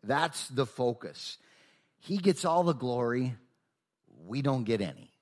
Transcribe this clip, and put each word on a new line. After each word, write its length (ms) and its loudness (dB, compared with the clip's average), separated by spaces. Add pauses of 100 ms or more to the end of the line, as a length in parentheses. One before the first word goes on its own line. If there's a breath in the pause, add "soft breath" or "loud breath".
That's 460 -2
the 180 0
focus. 720 -4 (600 soft breath)
He 200 -6
gets 260 2
all 200 4
the 100 4
glory. 600 0 (880)
We 160 -4
don't 220 2
get 160 2
any. 280 -6 (120)